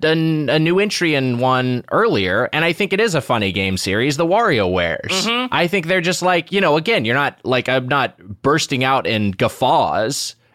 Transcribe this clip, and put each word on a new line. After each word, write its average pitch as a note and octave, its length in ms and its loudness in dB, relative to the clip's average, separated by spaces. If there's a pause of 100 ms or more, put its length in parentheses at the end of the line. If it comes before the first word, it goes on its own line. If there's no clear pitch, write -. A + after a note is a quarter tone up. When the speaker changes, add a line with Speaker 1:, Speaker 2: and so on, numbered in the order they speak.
Speaker 1:
a, D#3 80 2
a D#3+ 480 2
new E3 200 2
entry F#3+ 360 0
in B2+ 240 0
one B2+ 520 0
earlier, A#2+ 640 0
and D3+ 120 0
I E3+ 100 2
think F#3 180 -4
it F#3+ 80 2
is A3 140 0
a D3 80 0
funny G2+ 300 0
game F#2+ 260 -2
series, B2 400 0
the E3+ 80 0
WarioWares. G#2+ 800 0
Speaker 2:
Mm-hmm. A#3 460 -2
Speaker 1:
I E3 120 2
think F3 200 -2
they're F#3 160 0
just F3 200 -2
like, F3+ 300 0
you G3 80 0
know, D#3 160 4
again, E3+ 300 0
you're A#2 80 0
not, C#3 280 -2
like, B2 280 -2
I'm B2+ 180 0
not A#2+ 540 -4
bursting C#3 420 0
out C3 220 0
in G#2+ 240 0
guffaws A2+ 1040 0 (180)